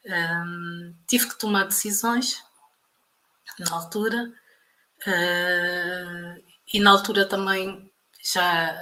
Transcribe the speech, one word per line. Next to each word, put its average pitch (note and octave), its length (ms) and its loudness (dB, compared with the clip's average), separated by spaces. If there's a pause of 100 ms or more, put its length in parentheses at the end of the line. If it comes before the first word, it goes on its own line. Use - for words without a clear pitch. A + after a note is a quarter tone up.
ehm, E3+ 880 -4 (140)
tive B3 220 4
que - 100 -12
tomar G3+ 260 2
decisões A3+ 760 -2 (1160)
na E3+ 160 -2
altura, A3+ 560 -4 (760)
eh, F3 1300 -2 (320)
e G#3 60 2
na G3+ 120 8
altura G3+ 360 6
também F#3+ 640 -2 (320)
já E3+ 580 2